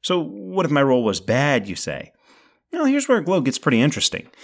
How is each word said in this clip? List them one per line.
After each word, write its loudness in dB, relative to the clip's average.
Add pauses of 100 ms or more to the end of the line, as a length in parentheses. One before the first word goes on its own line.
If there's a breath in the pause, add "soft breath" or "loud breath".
"So 0
what -6
if -2
my 4
roll 2
was 0
bad?" 0
you -8
say. -10 (600 soft breath)
Well, 0
here's 0
where 4
Glow 0
gets 0
pretty 2
interesting. 0 (180 loud breath)